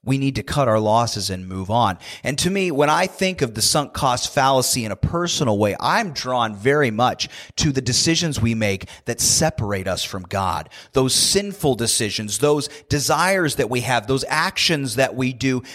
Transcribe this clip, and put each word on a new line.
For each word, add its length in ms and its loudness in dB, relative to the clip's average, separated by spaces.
we 140 0
need 200 0
to 40 -4
cut 260 0
our 120 4
losses 500 2
and 180 -6
move 220 -8
on. 300 2
And 160 -2
to 100 0
me, 220 0
when 180 2
I 160 2
think 380 -2
of 100 -2
the 80 -4
sunk 320 0
cost 400 0
fallacy 500 2
in 80 -4
a 40 -4
personal 640 0
way, 200 2
I'm 320 0
drawn 440 -2
very 340 2
much 400 0
to 140 2
the 120 -2
decisions 580 0
we 140 2
make 340 -2
that 160 -4
separate 680 0
us 160 -2
from 200 -8
God. 460 -4
Those 200 2
sinful 600 0
decisions, 640 -2
those 280 2
desires 680 2
that 120 0
we 120 0
have, 260 0
those 200 0
actions 680 0
that 180 2
we 200 -2
do 280 0